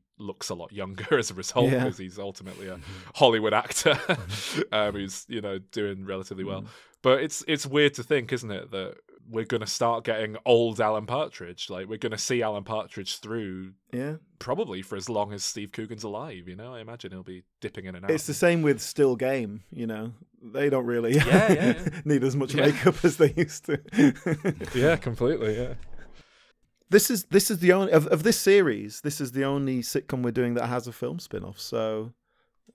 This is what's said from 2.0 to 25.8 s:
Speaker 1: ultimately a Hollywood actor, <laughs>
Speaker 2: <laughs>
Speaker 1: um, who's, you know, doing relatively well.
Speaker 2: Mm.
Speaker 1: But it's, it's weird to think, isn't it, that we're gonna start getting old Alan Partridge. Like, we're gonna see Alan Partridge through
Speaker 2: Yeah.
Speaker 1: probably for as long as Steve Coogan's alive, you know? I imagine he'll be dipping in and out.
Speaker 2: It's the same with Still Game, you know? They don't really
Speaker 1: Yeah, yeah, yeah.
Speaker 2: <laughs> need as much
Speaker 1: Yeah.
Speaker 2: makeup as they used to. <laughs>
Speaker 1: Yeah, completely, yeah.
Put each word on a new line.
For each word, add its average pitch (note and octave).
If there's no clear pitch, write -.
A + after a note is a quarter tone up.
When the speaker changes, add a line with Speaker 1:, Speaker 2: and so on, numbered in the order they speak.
Speaker 1:
ultimately F#2+
a F#2
Hollywood A2
actor, B2
<laughs> E3
Speaker 2:
<laughs> -
Speaker 1:
um, G#2
who's, G2
you A#2
know, G2
doing F#2+
relatively F#2+
well. G2
Speaker 2:
Mm. G#2+
Speaker 1:
But C3
it's, -
it's D3+
weird C#3+
to B2
think, C#3
isn't A#2+
it, F#2
that F#2+
we're A2+
gonna G#2+
start A#2
getting A2
old A#2
Alan G#2+
Partridge. F2+
Like, F#2+
we're G#2+
gonna A2
see B2
Alan G#2
Partridge G#2
through G2
Speaker 2:
Yeah. C#3
Speaker 1:
probably B2+
for G2
as G2
long G#2
as G2
Steve G#2
Coogan's A2
alive, G#2
you F2+
know? A#2
I A#2
imagine A2+
he'll F#2
be F#2
dipping G2
in F#2
and F2+
out. G2+
Speaker 2:
It's D3+
the D3
same E3+
with C#3
Still C3+
Game, A#2
you A#2+
know? A2
They C#3+
don't C3
really A#2+
Speaker 1:
Yeah, E3
yeah, F#3
yeah. F3+
Speaker 2:
<laughs> D3+
need C#3+
as C3+
much C3+
Speaker 1:
Yeah. C#3+
Speaker 2:
makeup D3+
as D#3+
they D3+
used D#3+
to. D3
<laughs> -
Speaker 1:
Yeah, D3
completely, A2+
yeah. B2